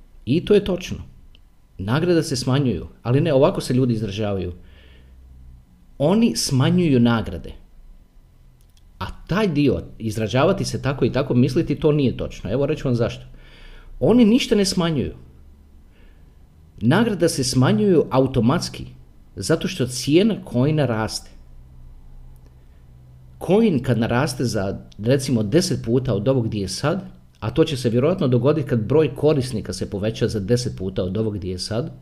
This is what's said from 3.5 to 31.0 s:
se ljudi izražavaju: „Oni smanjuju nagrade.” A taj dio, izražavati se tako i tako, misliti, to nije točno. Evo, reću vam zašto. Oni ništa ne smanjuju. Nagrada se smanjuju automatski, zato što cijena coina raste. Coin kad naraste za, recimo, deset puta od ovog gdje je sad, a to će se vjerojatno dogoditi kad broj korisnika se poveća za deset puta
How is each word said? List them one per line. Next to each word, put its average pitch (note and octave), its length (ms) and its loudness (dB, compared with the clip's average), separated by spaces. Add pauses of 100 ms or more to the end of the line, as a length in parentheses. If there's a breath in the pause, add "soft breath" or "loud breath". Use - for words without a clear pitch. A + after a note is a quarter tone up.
se - 120 -4
ljudi B2+ 200 2
izražavaju: G2+ 600 -4 (1400 soft breath)
„Oni G3+ 380 2
smanjuju D3+ 640 2
nagrade.” A2+ 540 0 (1500)
A - 60 -8 (220)
taj G3+ 200 0
dio, C#3+ 340 2 (160)
izražavati B2 680 0
se B2 160 -4
tako C3 240 -2
i G#2+ 60 0
tako, C3 220 -2
misliti, C#3 420 2
to D3+ 160 2
nije C#3 260 0
točno. - 340 -8
Evo, C3+ 140 0
reću D3+ 220 -4
vam B2 80 2
zašto. A2+ 300 -2 (760 soft breath)
Oni A3+ 260 6
ništa A3+ 300 4
ne G3+ 100 4
smanjuju. D#3+ 480 -2 (1700 soft breath)
Nagrada E3+ 480 2
se - 140 -2
smanjuju F3 680 4
automatski, C3 760 0 (500)
zato D#3+ 320 -2
što - 200 -4
cijena F3+ 480 2 (160)
coina C#3 340 2
raste. A2 460 -4 (2250 soft breath)
Coin F#3 360 4
kad B2 140 0
naraste A#2+ 480 0
za, G2 340 -4 (180)
recimo, B2 460 0
deset G#2+ 420 0
puta B2+ 280 0
od G2+ 140 -2
ovog C3 200 0
gdje G#2 140 -4
je F#2 60 -4
sad, E3 380 -4 (340)
a A2 120 -6
to D#3+ 140 2
će D3+ 120 -2
se B2 120 -2
vjerojatno C#3+ 380 0
dogoditi B2+ 400 2
kad A#2+ 120 0
broj C#3 360 0
korisnika B2 580 -2
se G#2 160 -8
poveća G#2+ 380 -2
za G#2+ 120 -4
deset A#2 380 -2
puta F#2+ 260 -4